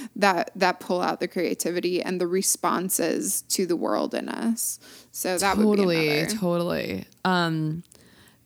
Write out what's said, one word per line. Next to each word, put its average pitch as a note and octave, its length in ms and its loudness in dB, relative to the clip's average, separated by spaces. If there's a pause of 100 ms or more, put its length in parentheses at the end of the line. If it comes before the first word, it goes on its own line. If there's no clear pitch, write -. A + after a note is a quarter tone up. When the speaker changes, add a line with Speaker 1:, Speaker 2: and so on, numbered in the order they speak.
(160)
Speaker 1:
that, F#3+ 400 2
that F3+ 240 2
pull F3+ 220 -2
out F3 180 0
the F3+ 80 -2
creativity F3 760 -2
and F3+ 180 -4
the F3+ 60 0
responses - 1200 0
to F#3+ 160 0
the E3+ 100 0
world - 380 -2
in - 160 -4
us. - 480 -4 (340)
So F#3 280 -4
that G3 180 2
would G#3+ 60 4
be G#3+ 40 6 (100)
Speaker 2:
Totally, D#3+ 420 4
Speaker 1:
another. F#3+ 180 -2
Speaker 2:
totally. F3 680 -2 (200)
Um, E3 580 0 (640)